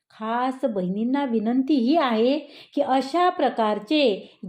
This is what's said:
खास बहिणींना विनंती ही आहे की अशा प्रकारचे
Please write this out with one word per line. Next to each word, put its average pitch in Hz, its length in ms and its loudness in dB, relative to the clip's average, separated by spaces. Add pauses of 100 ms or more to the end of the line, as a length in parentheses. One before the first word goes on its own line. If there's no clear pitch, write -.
(100)
खास 247 540 -4
बहिणींना 220 600 -2
विनंती 247 500 0
ही 262 220 2
आहे 254 420 2 (360)
की 285 80 0
अशा 269 460 0
प्रकारचे 247 1080 0 (120)